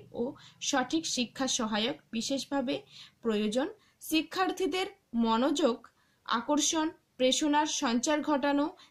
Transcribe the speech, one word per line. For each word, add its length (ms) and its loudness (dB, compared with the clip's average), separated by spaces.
ও 220 -6
সঠিক 440 0
শিক্ষা 420 -4
সহায়ক 480 -2
বিশেষভাবে 680 -2
প্রয়োজন। 480 0
শিক্ষার্থীদের 840 0
মনোযোগ 760 2
আকর্ষণ, 640 0
প্রেরণার 480 2
সঞ্চার 560 0
ঘটানো, 540 0